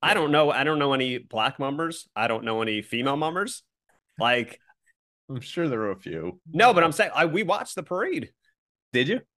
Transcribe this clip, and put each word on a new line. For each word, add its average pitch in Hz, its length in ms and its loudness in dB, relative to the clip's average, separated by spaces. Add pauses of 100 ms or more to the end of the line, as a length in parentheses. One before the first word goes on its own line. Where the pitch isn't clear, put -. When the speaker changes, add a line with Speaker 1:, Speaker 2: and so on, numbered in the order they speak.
Speaker 1:
I 151 40 4
Speaker 2:
Yeah. 202 60 4
Speaker 1:
don't 156 180 2
know. 147 180 6
I 135 140 2
don't 151 160 2
know 139 140 2
any 127 240 0
black 113 420 -2
Mummers. 151 560 -6
I 110 100 0
don't 113 160 -2
know 113 180 -2
any 110 220 -2
female 127 340 -2
Mummers. 170 460 -4 (560)
Like 120 420 0 (680)
Speaker 2:
I'm 131 100 -8
sure 170 280 -4
there 117 140 -2
are 104 100 -2
a 92 40 -6
few. 82 440 -8 (120)
Speaker 1:
No, 214 220 6
but 175 80 6
Speaker 2:
Uh, 165 40 6
Speaker 1:
I'm 156 60 2
saying, 190 220 0
I, 160 120 4
we 170 180 -2
watched 196 320 -4
the 180 80 -8
parade. 185 480 -6 (600)
Speaker 2:
Did 127 140 2
you? 220 140 -2 (180)